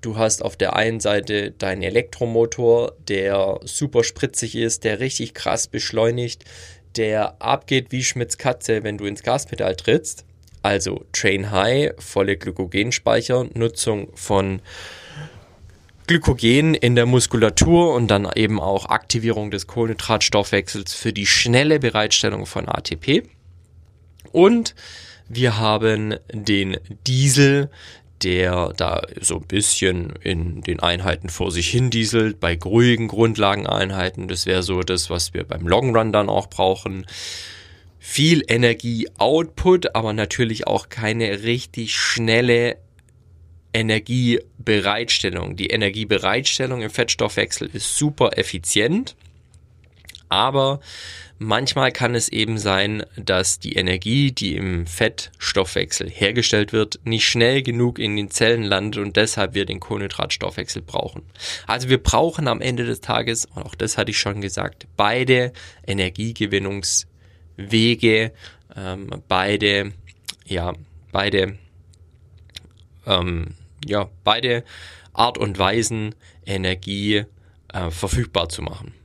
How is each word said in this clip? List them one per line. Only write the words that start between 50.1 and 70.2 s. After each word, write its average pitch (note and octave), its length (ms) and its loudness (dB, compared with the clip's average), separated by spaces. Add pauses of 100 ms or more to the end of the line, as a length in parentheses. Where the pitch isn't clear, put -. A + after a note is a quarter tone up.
aber C3+ 520 0 (580)
manchmal B2+ 540 0
kann A#2+ 240 -2
es A2+ 140 -2
eben A2 280 -2
sein, G#2 460 0 (120)
dass F#2+ 440 0
die - 140 -8
Energie, G#2 580 0
die G2 240 -4
im F2+ 320 -4
Fettstoffwechsel - 1200 -2
hergestellt G#2 640 0
wird, G#2+ 300 0
nicht A2+ 240 0
schnell B2 340 4
genug A#2+ 380 0
in G#2+ 160 -4
den G#2 160 -4
Zellen A#2 320 2
landet G2+ 400 -2
und G2+ 140 -2
deshalb G#2 360 0
wir G2 120 0
den F#2+ 140 -8
Kohlenhydratstoffwechsel - 1040 -8
brauchen. - 400 -8 (460)
Also B2+ 220 -2
wir B2+ 120 4
brauchen D3+ 460 0
am A#2 140 -2
Ende B2+ 240 -2
des A#2 160 -6
Tages, A#2 440 -2
und - 180 -16
auch - 120 -14
das - 220 -4
hatte G#2 140 -2
ich G2+ 60 -2
schon G2+ 240 -4
gesagt, G2 460 -8 (100)
beide B2 560 2 (320)
Energiegewinnungswege, G#2+ 2500 -2 (440)
ähm, F#2+ 340 -10 (180)
beide, G2+ 640 2 (540)